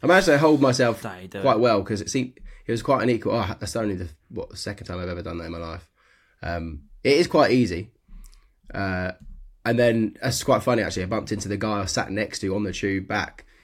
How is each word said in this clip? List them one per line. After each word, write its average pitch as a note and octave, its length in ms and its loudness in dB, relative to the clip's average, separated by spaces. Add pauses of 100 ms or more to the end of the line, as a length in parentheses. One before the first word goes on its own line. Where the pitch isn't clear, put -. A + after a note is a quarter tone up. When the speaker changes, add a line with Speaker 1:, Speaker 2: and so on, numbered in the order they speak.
Speaker 1:
I C3 60 -2
managed F3+ 200 6
to D3 100 6
hold D3+ 240 6
myself B2 420 2
Speaker 2:
No, G2+ 160 -10
you F#2 80 -14
don't. G2 140 -8
Speaker 1:
quite A2+ 180 4
well A#2 240 4
'cause G#2 180 -4
it - 80 -10
seemed, B2+ 300 -4 (260)
it A#2+ 60 -4
was A#2 100 -2
quite B2+ 220 0
an A#2+ 60 2
equal. G#2+ 240 0
Oh, G2+ 260 -2
that's - 160 -8
only G#2+ 200 -2
the, F#2 140 -8 (200)
what, G2 200 -10
the - 80 -18
second - 300 -10
time F2+ 120 -10
I've F2+ 100 -6
ever F2 120 -8
done E2+ 180 -8
that E2+ 60 -10
in E2 60 -10
my E2+ 60 -10
life. E2 320 -12 (520)
Um, E2 420 -6 (200)
it C#3+ 140 4
is F3 100 4
quite C#3+ 240 4
easy. G#2+ 400 2 (840)
Uh, F#2 380 -4 (540)
and A#2 140 0
then A2+ 440 2
it's B2+ 200 -2
quite C3 200 2
funny A#2+ 180 2
actually. F2+ 220 -2
I F2+ 40 -4
bumped G#2+ 240 -4
into G2+ 180 -6
the G2+ 80 -2
guy G#2 240 -2
I F#2+ 40 -4
sat - 260 -4
next G2+ 280 -4
to F#2+ 160 -2
on G#2 80 -2
the F#2+ 100 -4
tube G2 340 -4
back, - 380 -4 (180)